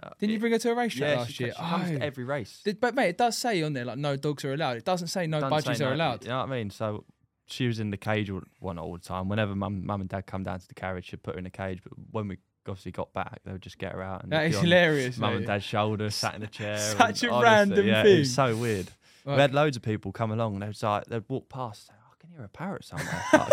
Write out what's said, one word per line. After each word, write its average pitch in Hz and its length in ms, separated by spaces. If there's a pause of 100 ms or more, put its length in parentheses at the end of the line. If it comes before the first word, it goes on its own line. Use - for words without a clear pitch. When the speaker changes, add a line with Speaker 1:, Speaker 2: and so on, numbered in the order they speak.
(200)
Speaker 1:
Didn't 214 120
you 226 60
Speaker 2:
it - 20
Speaker 1:
bring 233 140
her 226 60
to 233 120
a 233 40
racetrack 233 340
Speaker 2:
Yeah, 147 100
Speaker 1:
last 117 140
Speaker 2:
she 131 100
Speaker 1:
year? 120 100
Speaker 2:
co-, - 100
she 165 60
comes 180 200
to 160 80
Speaker 1:
Oh. 131 80
Speaker 2:
every 135 180
race. 131 400
Speaker 1:
Did, 202 160
but, 240 160
mate, 240 140
it 175 80
does 233 200
say 214 260
on 151 100
there, 123 100
like, 123 140
"No 143 180
dogs 143 300
are 135 80
allowed." 139 240
It 113 80
doesn't 175 240
say, 180 180
"No 156 140
Speaker 2:
Doesn't 135 320
Speaker 1:
budgies 117 40
Speaker 2:
say 147 80
Speaker 1:
are 131 40
Speaker 2:
no, 131 60
Speaker 1:
allowed." 127 280
Speaker 2:
you 110 60
know 127 100
what 110 100
I - 80
mean? 107 120
So 107 340 (440)
she - 200
was 113 140
in 107 80
the 101 80
cage 107 320
all, 95 120 (180)
one 92 200
all 82 140
the 85 60
time. 92 280
Whenever 101 280
mum, 98 300
mum 101 140
and 92 100
dad 95 160
come 98 180
down 92 180
to - 60
the - 60
carriage, 92 360
she'd - 120
put - 140
her 87 40
in 90 40
the 90 60
cage. 95 340
But - 80 (200)
when 104 180
we 92 80 (280)
obviously 95 280
got - 200
back, - 300
they 98 80
would 95 100
just - 160
get 92 140
her 92 100
out 95 220
and 92 80
Speaker 1:
That 156 120
Speaker 2:
be 165 80
Speaker 1:
is - 40
Speaker 2:
on 101 80
Speaker 1:
hilarious, 156 540
Speaker 2:
mum 110 140
Speaker 1:
mate. - 80
Speaker 2:
and 113 80
dad's 104 180
shoulder, 107 440
sat 104 260
in 104 80
a 107 40
chair 104 300
Speaker 1:
<laughs> 104 200
Such 226 260
Speaker 2:
and 240 80
Speaker 1:
a 233 40
Speaker 2:
honestly, 240 80
Speaker 1:
random 202 440
Speaker 2:
yeah, 214 160
Speaker 1:
thing. 190 180
Speaker 2:
it's 135 100
so 127 240
weird. 110 320 (380)
Speaker 1:
Right. 139 100
Speaker 2:
We 139 60
had 139 120
loads 147 220
of 117 80
people 104 300
come 110 180
along 110 220
and 98 100
they 107 40
was 107 140
like, 104 260
they'd 113 220
walk 131 200
past, 123 420
"I - 280
can 165 120
hear 160 120
a 98 60
parrot - 360
somewhere. 160 380 (100)
I - 40 (160)